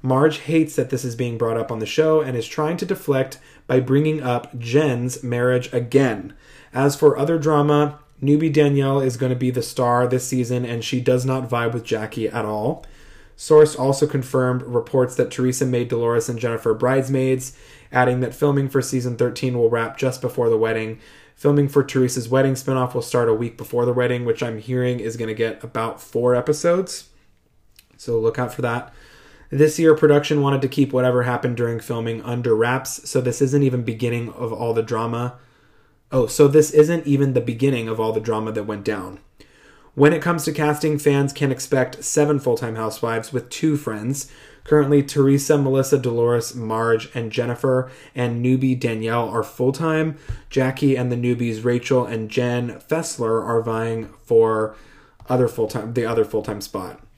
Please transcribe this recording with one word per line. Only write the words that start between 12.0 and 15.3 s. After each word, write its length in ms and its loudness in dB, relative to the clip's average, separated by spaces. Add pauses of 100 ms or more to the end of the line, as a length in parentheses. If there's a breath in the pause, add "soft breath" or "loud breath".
at 160 -4
all." 400 -4 (540 soft breath)
Source 380 6
also 300 2
confirmed 560 0
reports 520 0
that 160 0